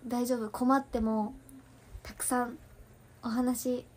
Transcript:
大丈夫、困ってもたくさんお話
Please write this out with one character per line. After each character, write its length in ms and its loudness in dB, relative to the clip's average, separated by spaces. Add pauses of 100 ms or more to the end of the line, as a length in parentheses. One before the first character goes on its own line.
大 180 0
丈 120 0
夫、 140 -4
困 260 4
っ 80 2
て 160 -2
も 340 0 (680)
た 100 -12
く 80 -8
さ 220 2
ん 140 -10 (680)
お 40 -2
話 560 0 (120)